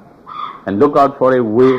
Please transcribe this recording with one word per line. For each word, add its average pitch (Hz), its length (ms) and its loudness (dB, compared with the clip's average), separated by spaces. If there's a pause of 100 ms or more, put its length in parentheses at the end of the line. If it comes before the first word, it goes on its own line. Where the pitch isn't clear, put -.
(680)
and 98 120 -4
look 143 180 2
out 139 220 0
for 131 180 0
a 123 60 0
way 120 360 2